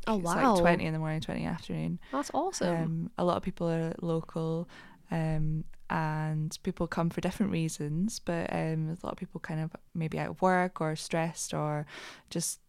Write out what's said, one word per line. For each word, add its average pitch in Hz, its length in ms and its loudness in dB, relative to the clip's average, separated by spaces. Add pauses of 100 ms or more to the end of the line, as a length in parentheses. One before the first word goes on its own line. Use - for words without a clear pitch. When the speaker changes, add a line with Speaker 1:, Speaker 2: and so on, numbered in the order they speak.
Speaker 1:
Oh, 220 120 2
Speaker 2:
It's 175 60 -2
Speaker 1:
wow. 196 280 6
Speaker 2:
like 185 80 8
twenty 170 260 6
in 160 60 0
the 160 60 0
morning, 156 240 0
twenty - 240 -4
afternoon. 165 520 -4 (140)
Speaker 1:
That's 277 220 -2
awesome. 277 420 0
Speaker 2:
Um, 165 400 -2
a 175 80 0
lot 175 140 4
of - 40 -4
people 175 260 -2
are 165 340 0
local, 165 680 -2 (420)
um, 156 540 2 (260)
and 156 720 0
people 175 240 0
come 170 240 2
for 170 100 -4
different - 320 0
reasons, 160 680 0
but, 170 340 -2
um, 160 500 0
a - 40 -6
lot - 60 -2
of - 60 -6
people 165 220 -8
kind 156 200 -4
of 160 140 -4 (200)
maybe 160 240 -2
out 151 120 -2
of - 120 -4
work 180 380 4
or 156 160 0
stressed - 580 -2
or 151 320 0 (440)
just - 380 -2